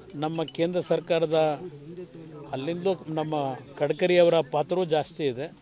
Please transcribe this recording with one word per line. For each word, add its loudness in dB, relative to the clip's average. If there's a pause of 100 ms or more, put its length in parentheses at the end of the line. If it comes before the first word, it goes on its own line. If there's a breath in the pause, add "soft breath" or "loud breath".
(160)
ನಮ್ಮ -2
ಕೇಂದ್ರ 0
ಸರ್ಕಾರದ 0 (1120)
ಅಲ್ಲಿಂದಲೂ -4
ನಮ್ಮ -2 (440)
ಗಡ್ಕರಿ 4
ಅವರ 8 (180)
ಪಾತ್ರವೂ 0
ಜಾಸ್ತಿ 0
ಇದೆ. -2 (160)